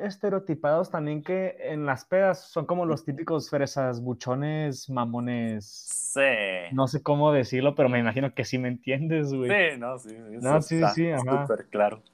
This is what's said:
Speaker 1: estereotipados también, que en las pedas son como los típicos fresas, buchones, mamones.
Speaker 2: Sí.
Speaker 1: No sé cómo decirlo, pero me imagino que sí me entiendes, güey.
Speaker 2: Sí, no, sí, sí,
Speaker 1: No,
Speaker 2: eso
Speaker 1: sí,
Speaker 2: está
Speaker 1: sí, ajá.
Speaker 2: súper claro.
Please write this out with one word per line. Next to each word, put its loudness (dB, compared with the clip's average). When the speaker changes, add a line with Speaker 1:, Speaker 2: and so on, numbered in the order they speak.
Speaker 1:
estereotipados -2
también, -4
que -2
en -4
las -2
pedas 2
son -4
como 0
los -2
típicos -4
fresas, 0
buchones, -4
mamones. -2
Speaker 2:
Sí. 2
Speaker 1:
No 2
sé -4
cómo 4
decirlo, 2
pero 4
me 4
imagino 0
que -2
sí -2
me -2
entiendes, -2
güey. 0
Speaker 2:
Sí, 2
no, -6
sí, -16
sí, -14
Speaker 1:
No, 0
Speaker 2:
eso 4
Speaker 1:
sí, -4
Speaker 2:
está 4
Speaker 1:
sí, 2
ajá. 0
Speaker 2:
súper -2
claro. 2